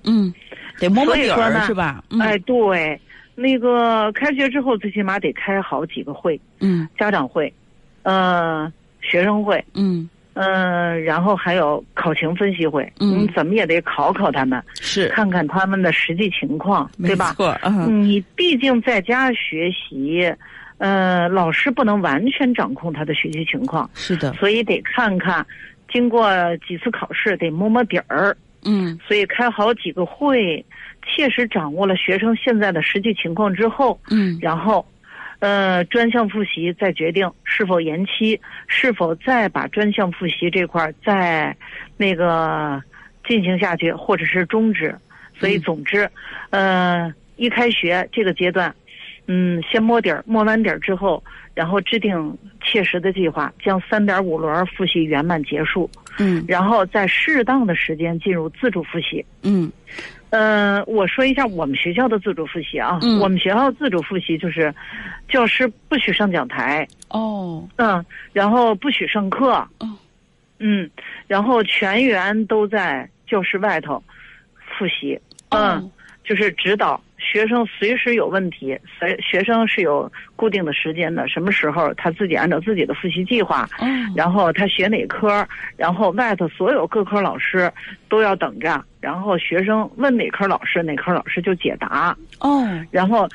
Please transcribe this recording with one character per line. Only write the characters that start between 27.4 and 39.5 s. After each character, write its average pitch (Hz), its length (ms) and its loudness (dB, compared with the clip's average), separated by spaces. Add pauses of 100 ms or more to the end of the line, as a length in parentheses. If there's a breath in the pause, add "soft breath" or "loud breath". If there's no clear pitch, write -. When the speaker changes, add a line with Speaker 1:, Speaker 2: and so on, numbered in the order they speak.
Speaker 2:
摸 180 180 0
摸 240 160 4
底 - 220 -2
儿。 160 280 0 (280)
Speaker 1:
嗯。 180 360 0 (100)
Speaker 2:
所 208 80 2
以 202 80 2
开 240 240 0
好 214 240 2
几 202 180 -6
个 175 140 -2
会， 226 580 0 (440 loud breath)
切 285 240 0
实 247 180 0
掌 156 240 -2
握 190 140 0
了 190 100 2
学 180 220 0
生 220 180 2
现 233 220 2
在 208 120 2
的 160 120 0
实 202 180 -2
际 214 140 0
情 170 200 -4
况 202 200 0
之 208 120 2
后， 233 320 2 (120)
Speaker 1:
嗯。 196 280 2
Speaker 2:
然 165 200 0
后， 190 260 2 (540 loud breath)
呃， 196 480 2
专 233 240 2
项 226 180 2
复 208 160 -2
习 170 300 -4
再 190 180 0
决 165 180 -2
定 180 200 0 (120)
是 - 220 -2
否 180 160 2
延 165 240 -2
期， 220 340 0 (280 loud breath)
是 - 260 0
否 170 220 0
再 233 340 0
把 139 200 -4